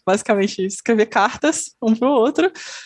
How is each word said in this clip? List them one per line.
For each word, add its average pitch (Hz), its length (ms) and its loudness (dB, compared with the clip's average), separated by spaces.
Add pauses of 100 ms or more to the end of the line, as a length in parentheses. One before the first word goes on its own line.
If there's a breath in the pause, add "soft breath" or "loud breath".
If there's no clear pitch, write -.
basicamente 196 600 0
escrever 208 400 0
cartas - 760 -2
um 226 140 2
pro 240 140 0
outro, 294 420 2 (340 loud breath)